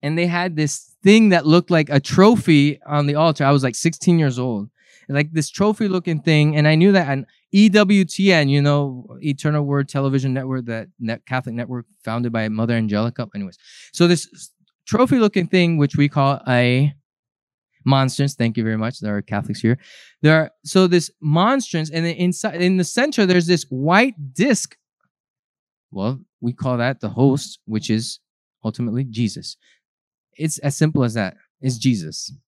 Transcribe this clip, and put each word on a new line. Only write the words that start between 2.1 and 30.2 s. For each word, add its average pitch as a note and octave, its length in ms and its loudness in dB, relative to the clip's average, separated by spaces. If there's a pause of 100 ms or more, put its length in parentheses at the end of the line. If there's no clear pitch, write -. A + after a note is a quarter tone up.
on D3 200 -2
the C#3+ 100 -2
altar. D#3 280 0
I C3+ 60 4
was, C#3 140 4
like, B2+ 100 -2
sixteen E3+ 460 0
years C3 180 0
old. A#2 320 -6 (380)
Like, D3+ 240 -2
this D#3 180 -4
trophy G#3+ 380 -2
looking F3 340 -4
thing. D3+ 340 2
And D3+ 120 2
I D#3 80 4
knew F#3 160 4
that F3+ 160 2
an C#3 180 -4 (240)
E G#3 180 6
W G3 360 4
T F#3+ 280 0
N, D3+ 160 2
you C#3+ 140 2
know, C#3 580 -2
Eternal D3 440 -4
Word C#3 240 -2
Television C3+ 440 -2
Network, C3 340 -6
that A2+ 220 -10 (120)
net-, A2+ 260 -8
Catholic B2+ 300 -6
network A#2+ 300 -10 (180)
founded A#2 280 -6
by A2 160 -2
Mother A2+ 260 -2
Angelica. A2 600 -4
Anyways, G2 240 -12 (340)
so F3 140 2
this F3 260 0
s-, - 200 -20 (340)
trophy B3 320 2
looking G#3 300 0
thing, F3 280 2
which C#3+ 200 0
we C#3+ 120 2
call C#3 400 0
a B2+ 460 2 (880)
monstrance. C3+ 500 0
Thank A#2 220 -2
you A2+ 80 -2
very A2 140 -4
much. A2 220 -6
There G#2 160 -6
are G2+ 60 -6
Catholics G#2 380 -8
here. A#2 180 0 (440)
There D3+ 120 4
are, D#3+ 160 0 (140)
so F#3+ 220 2
this F3 240 0 (100)
monstrance, E3+ 680 -2
and E3 160 -4
then E3+ 80 -4
inside, F3+ 480 -4
in F#3 160 2
the F3+ 60 2
center, A#3+ 420 -2
there's F3+ 200 2
this F3 180 0
white D#3 680 0
disc. A#3 440 -2 (1120)
Well, A2+ 300 -6 (200)
we A#2+ 140 -4
call B2+ 240 -4
that B2+ 220 -2
the G#2+ 100 -6
host, C3+ 560 0
which A2 240 -6
is A2+ 300 -4 (440)
ultimately A#2 400 -4
Jesus. A2 520 -8 (800)